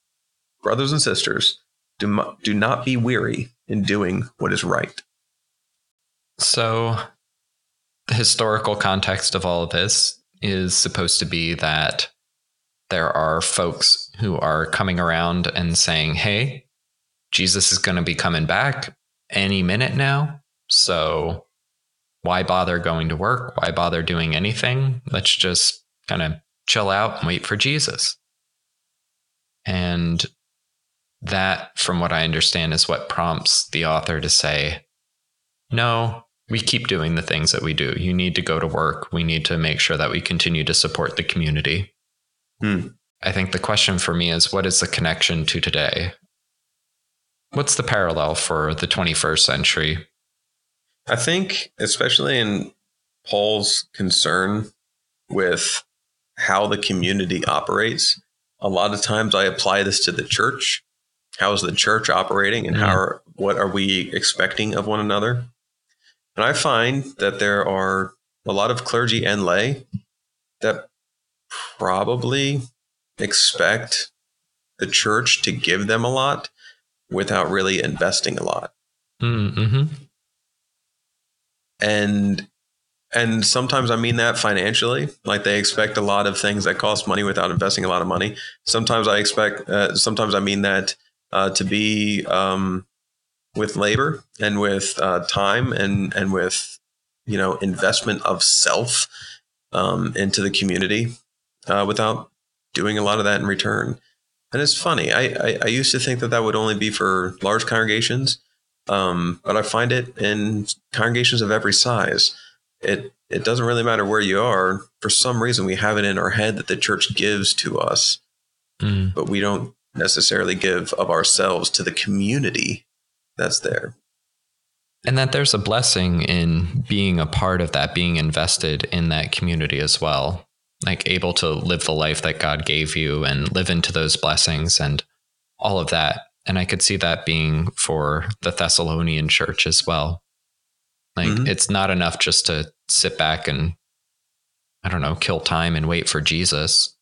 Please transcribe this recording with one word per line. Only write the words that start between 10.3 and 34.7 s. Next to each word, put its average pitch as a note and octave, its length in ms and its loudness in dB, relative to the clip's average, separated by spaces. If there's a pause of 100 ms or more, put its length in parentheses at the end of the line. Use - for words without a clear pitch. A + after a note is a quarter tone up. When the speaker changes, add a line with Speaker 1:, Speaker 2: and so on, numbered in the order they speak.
Speaker 2:
is F#2+ 340 -2
supposed - 460 0
to F2 60 0
be E2 280 -2
that D#2 540 -2 (840)
there F2 200 0
are D#2+ 300 0
folks - 760 0
who G2 180 -2
are D#2 300 0
coming F2+ 340 0
around E2+ 460 0
and E2+ 320 0
saying, D#2 380 2
"Hey, A#2+ 500 -2 (640)
Jesus F#2 420 2
is - 60 0
gonna F2+ 240 -2
be E2 120 -2
coming D#2+ 300 0
back G#2+ 500 -2 (360)
any G2 320 0
minute G#2 320 0
now. C#3 480 0 (260)
So D#2+ 800 0 (760)
why F#2 200 0
bother F2+ 360 0
going E2 300 -2
to D#2+ 80 -2
work? A#2+ 400 -2
Why E2+ 140 0
bother E2+ 320 0
doing E2 320 0
anything? B2 640 0 (100)
Let's - 240 0
just - 500 0 (240)
kinda B2 340 -2 (260)
chill G2+ 220 2
out G2+ 280 0
and - 80 -4
wait - 200 -2
for G#2+ 100 -2
Jesus." - 600 -2 (1500)
And F2 600 0 (960)
that, - 560 -2
from F2+ 220 0
what E2+ 120 0
I D#2+ 120 2
understand, D#2+ 500 0
is - 140 0
what - 200 -2
prompts E2 600 0
the D#2+ 180 -2
author D#2+ 340 0
to F2+ 80 -4
say, D2 580 0 (840)